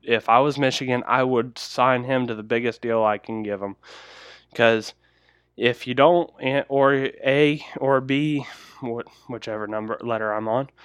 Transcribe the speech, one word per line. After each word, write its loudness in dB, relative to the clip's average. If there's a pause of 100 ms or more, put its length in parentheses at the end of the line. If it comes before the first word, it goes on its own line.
if 0
I 6
was 2
Michigan, 0
I 2
would -2
sign 0
him -2
to -6
the -10
biggest -2
deal 0
I 0
can -8
give -6
him. -8 (760)
'Cause 2 (600)
if -2
you -4
don't, 4 (120)
and, 0
or 4
A 0 (120)
or 2
B, -2 (360)
wh-, -10
whichever -8
number, -6
letter -4
I'm -4
on, -2 (160)